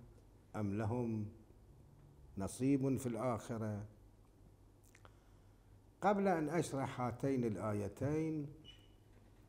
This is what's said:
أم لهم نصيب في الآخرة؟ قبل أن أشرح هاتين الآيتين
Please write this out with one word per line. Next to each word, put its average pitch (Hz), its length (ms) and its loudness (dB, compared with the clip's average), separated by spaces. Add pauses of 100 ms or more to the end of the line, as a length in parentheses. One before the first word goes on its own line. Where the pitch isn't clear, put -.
(560)
أم 104 220 0
لهم 113 480 0 (1120)
نصيب 131 580 2
في 117 100 -2
الآخرة؟ 110 760 -2 (2250)
قبل 196 280 4
أن 160 200 4
أشرح 135 520 0
هاتين 123 440 2
الآيتين 123 1040 0 (1040)